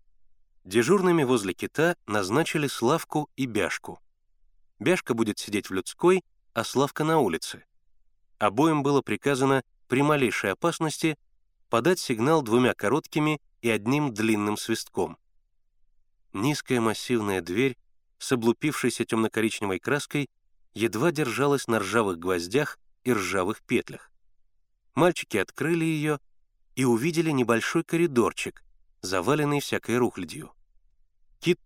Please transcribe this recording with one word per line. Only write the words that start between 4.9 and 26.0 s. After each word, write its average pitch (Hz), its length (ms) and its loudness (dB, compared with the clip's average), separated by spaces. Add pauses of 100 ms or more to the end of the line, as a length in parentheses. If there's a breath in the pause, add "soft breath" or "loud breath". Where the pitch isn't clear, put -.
будет 110 260 0
сидеть 101 300 -6
в 98 40 -8
людской, 175 500 0 (300)
а 117 100 -2
Славка 143 400 0
на 160 160 2
улице. - 460 -2 (760)
Обоим 143 420 2
было 139 200 2
приказано 135 640 0 (260)
при 127 140 2
малейшей 135 500 0
опасности 160 640 -2 (520)
подать 131 300 2
сигнал 139 420 2
двумя 120 320 4
короткими 151 680 -2 (200)
и 120 80 0
одним 120 440 0
длинным 104 420 0
свистком. - 640 -6 (1120)
Низкая 127 480 -2
массивная 107 640 0
дверь 107 360 -2 (420)
с - 120 -6
облупившейся 120 720 0
темно-коричневой 110 760 -2
краской 143 500 -4 (440)
едва 113 380 0
держалась 139 560 0
на 113 120 2
ржавых 98 400 0
гвоздях 92 600 -2 (240)
и 123 80 0
ржавых 95 520 -2
петлях. - 480 -4 (840)
Мальчики 165 420 2
открыли 160 480 -2
ее 151 340 -2 (560)